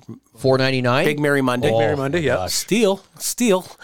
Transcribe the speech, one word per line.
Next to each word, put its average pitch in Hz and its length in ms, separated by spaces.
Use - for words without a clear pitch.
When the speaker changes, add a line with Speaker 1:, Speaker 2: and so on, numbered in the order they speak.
Speaker 1:
Four 131 220
ninety-nine? 131 460
Speaker 2:
Big 151 140
Mary 143 240
Monday. 123 300
Speaker 1:
Oh, 113 60
Speaker 3:
Mary 131 180
Monday, 139 240
Speaker 1:
my 156 40
Speaker 3:
yeah. 127 100
Speaker 1:
gosh. 92 200
Speaker 2:
Steal, 196 500
steal. 185 480